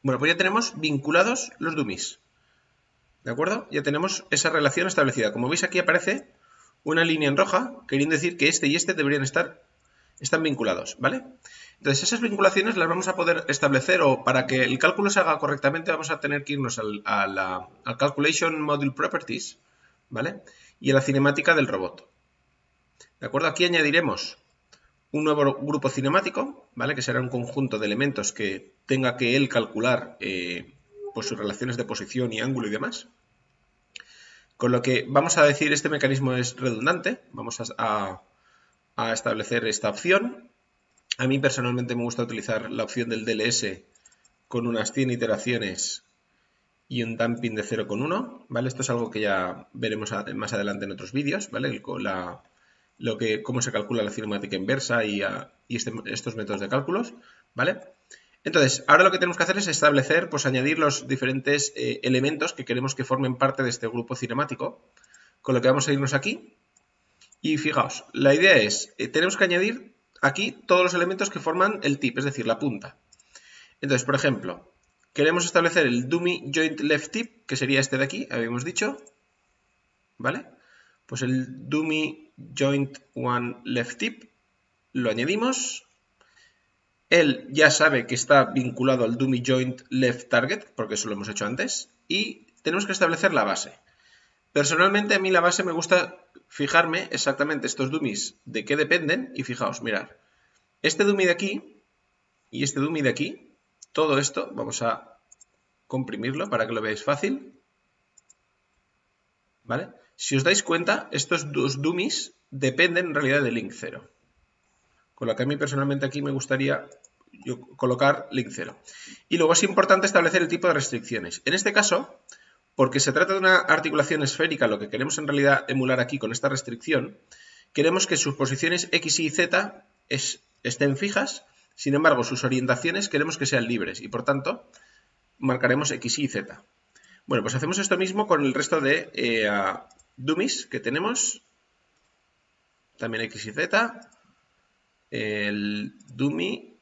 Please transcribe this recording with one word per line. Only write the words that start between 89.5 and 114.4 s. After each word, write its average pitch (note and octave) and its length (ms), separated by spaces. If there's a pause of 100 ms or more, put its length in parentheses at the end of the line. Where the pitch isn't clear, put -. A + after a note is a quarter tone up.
left B2 380
target, C3+ 360 (100)
porque G#2+ 200
eso G#2 120
lo G#2+ 80
hemos G2+ 140
hecho G#2 180
antes, C3 420 (200)
y - 440 (100)
tenemos F3+ 220
que G3+ 60
establecer F3+ 420
la B2 120
base. - 340 (720)
Personalmente, F#3+ 640
a G3 60
mí F#3+ 100
la F3+ 100
base F3 220
me F#3 80
gusta E3 480 (300)
fijarme E3 640
exactamente C#3 560
estos C3 240
dummies C3 520
de A2+ 200
qué C#3+ 100
dependen, E3 640
y C3 80
fijaos, A#2 380
mirad, G#2+ 260 (720)
este D#3+ 220
dummy G3 220
de F3 40
aquí - 520 (680)
y C3+ 140
este C#3 160
dummy D3+ 220
de C3 80
aquí, - 460 (360)
todo D3 260
esto, - 340
vamos A#2 300
a - 380 (640)
comprimirlo C3 640
para A2+ 160
que A2+ 60
lo A2 100
veáis G#2+ 220
fácil, G3 560 (2000)
¿vale? B2+ 280 (260)
Si - 200
os C3+ 80
dais F#3+ 180
cuenta, E3+ 500
estos D3 400
dos C#3 300
dummies F3 520 (160)
dependen E3+ 560
en D#3 80
realidad C#3+ 280
de A#2+ 100
link G#2+ 200
cero. - 380 (1040)